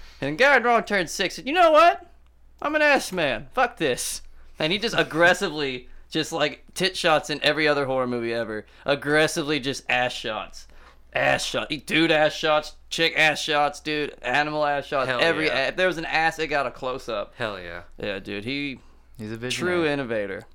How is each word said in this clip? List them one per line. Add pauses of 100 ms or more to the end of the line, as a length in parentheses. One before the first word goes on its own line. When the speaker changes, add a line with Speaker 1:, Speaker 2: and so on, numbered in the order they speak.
(220)
Speaker 1:
and
the
guy
in
Wrong
Turn
six
said,
"You
know
what? (520)
I'm
an
ass
man.
Fuck
this." (360)
And
he
just
Speaker 2:
<laughs>
Speaker 1:
aggressively, (200)
just,
like, (100)
tit
shots
in
every
other
horror
movie
ever. (200)
Aggressively
just
ass
shots. (480)
Ass
shot, (160)
dude
ass
shots, (140)
chick
ass
shots,
dude,
animal
ass
shots,
Speaker 3:
Hell
Speaker 1:
every
Speaker 3:
yeah.
Speaker 1:
a-,
if
there
was
an
ass,
it
got
a
close
up.
Speaker 3:
Hell
yeah. (160)
Speaker 1:
Yeah,
dude,
he (380)
Speaker 2:
He's
a
Speaker 1:
true (100)
Speaker 2:
visionary.
Speaker 1:
innovator. (120)